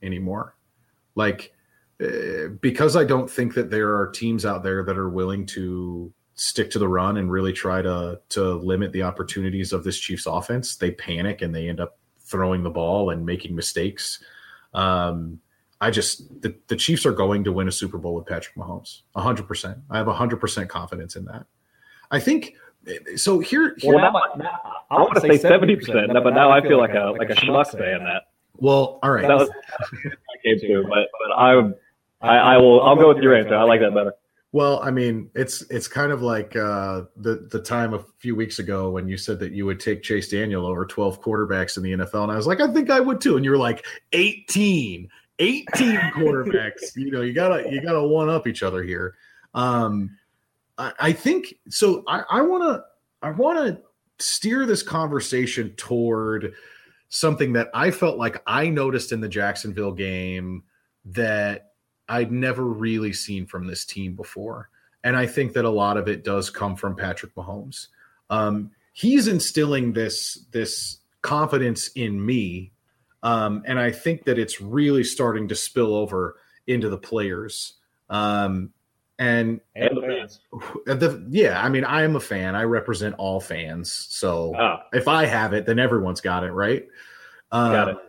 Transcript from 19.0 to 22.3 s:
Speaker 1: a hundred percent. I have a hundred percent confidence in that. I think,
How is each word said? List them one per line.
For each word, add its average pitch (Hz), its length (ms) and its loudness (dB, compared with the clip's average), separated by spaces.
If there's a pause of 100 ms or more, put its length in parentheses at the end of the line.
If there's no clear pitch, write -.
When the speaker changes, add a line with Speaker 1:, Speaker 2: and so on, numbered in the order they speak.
Speaker 1:
a 98 80 -6
hundred 104 260 -2
percent. 98 300 -8 (120)
I - 80 -4
have 110 100 0
a 107 60 0
hundred 117 260 -2
percent 104 300 -4
confidence 87 460 -10
in 92 100 -12
that. 92 200 -16 (640)
I 143 100 0
think, 285 340 0 (600)